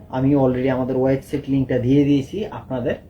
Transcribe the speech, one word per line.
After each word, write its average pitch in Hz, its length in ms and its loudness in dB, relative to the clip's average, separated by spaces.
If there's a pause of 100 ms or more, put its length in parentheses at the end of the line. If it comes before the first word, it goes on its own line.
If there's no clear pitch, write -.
আমি 135 280 2
already 131 340 2
আমাদের 127 260 -2
ওয়েবসাইট 135 520 0
লিঙ্কটা 135 300 0
দিয়ে 135 260 4
দিয়েছি 143 420 0
আপনাদের, 127 480 -6 (160)